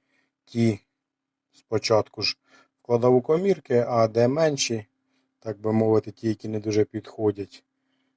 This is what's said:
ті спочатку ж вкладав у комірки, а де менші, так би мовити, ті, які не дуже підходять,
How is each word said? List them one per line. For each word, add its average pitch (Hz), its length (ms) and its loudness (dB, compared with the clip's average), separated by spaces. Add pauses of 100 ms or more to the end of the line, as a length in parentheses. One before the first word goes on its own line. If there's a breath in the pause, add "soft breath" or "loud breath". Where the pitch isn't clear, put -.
(440)
ті 113 360 -2 (720)
спочатку 107 720 -2
ж - 160 -6 (440 soft breath)
вкладав 120 320 2
у 123 80 2
комірки, 160 680 0
а 117 200 2
де 117 200 2
менші, 139 580 -2 (520)
так 104 220 -10
би 110 120 -2
мовити, 110 380 2
ті, - 180 -6
які 110 200 -6
не 107 120 -6
дуже 107 240 0
підходять, 104 800 -6 (520)